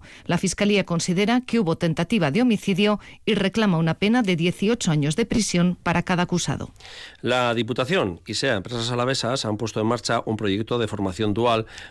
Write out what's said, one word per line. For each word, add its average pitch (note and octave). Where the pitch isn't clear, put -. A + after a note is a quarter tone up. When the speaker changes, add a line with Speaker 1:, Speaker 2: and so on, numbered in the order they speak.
Speaker 1:
La E3+
Fiscalía G3+
considera G3
que A#3
hubo E3
tentativa E3+
de G3+
homicidio G#3
y G#3+
reclama G3
una D#3+
pena A3+
de F#3
dieciocho F3+
años D3+
de A#3
prisión F3+
para E3+
cada F3
acusado. F3
Speaker 2:
La B2
Diputación B2
y G#2+
sea C3
Empresas A#2
Alavesas B2
han G#2+
puesto A2
en G#2+
marcha A#2
un A2
proyecto G#2+
de A2
formación G#2
dual A2+